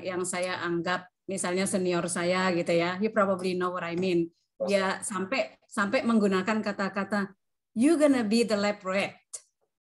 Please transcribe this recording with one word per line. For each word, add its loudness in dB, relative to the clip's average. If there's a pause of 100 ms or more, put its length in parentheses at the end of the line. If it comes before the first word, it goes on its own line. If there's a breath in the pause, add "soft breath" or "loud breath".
yang -4
saya -4
anggap -2 (160)
misalnya -2
senior 0
saya 0
gitu 0
ya, 0
you 0
probably 0
know -2
what -6
I -6
mean. 2 (360)
Ya 0
sampai, -4
sampai 0
menggunakan 2
kata-kata, -4 (400)
"You 4
gonna 4
be 2
the 0
lab 0
rat." -2 (640)